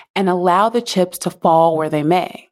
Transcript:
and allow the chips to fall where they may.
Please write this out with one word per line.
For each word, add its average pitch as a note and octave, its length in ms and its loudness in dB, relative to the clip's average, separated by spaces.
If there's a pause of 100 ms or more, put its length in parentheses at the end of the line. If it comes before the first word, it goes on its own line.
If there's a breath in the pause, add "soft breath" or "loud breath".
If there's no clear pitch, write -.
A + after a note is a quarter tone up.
(160 loud breath)
and F#3+ 140 -2
allow F#3 400 2
the A#3 120 -2
chips F3+ 380 -2
to - 100 -6
fall E3 460 2
where D#3 140 -2
they D3+ 140 -2
may. E3+ 480 -2